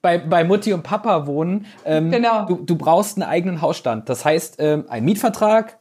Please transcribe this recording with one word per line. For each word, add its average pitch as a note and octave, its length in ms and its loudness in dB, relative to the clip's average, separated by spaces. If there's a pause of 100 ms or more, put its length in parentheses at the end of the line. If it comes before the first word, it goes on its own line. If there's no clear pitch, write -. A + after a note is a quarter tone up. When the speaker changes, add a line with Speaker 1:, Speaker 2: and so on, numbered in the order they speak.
Speaker 1:
bei, F3 160 4
bei E3 260 2
Mutti G#3 280 2
und E3+ 120 -4
Papa G3+ 420 -2
wohnen, E3+ 400 -2 (180)
ähm, D#3+ 280 0
Speaker 2:
Genau. A#3 340 2
Speaker 1:
du, F3+ 120 0
du D#3+ 180 -2
brauchst F3 400 2
einen F3+ 120 -4
eigenen F3 320 -2
Hausstand. B2+ 480 -2
Das B2 160 -4
heißt, D#3+ 360 0
ähm, D3+ 280 0
ein A#2 160 -6
Mietvertrag G#3+ 760 0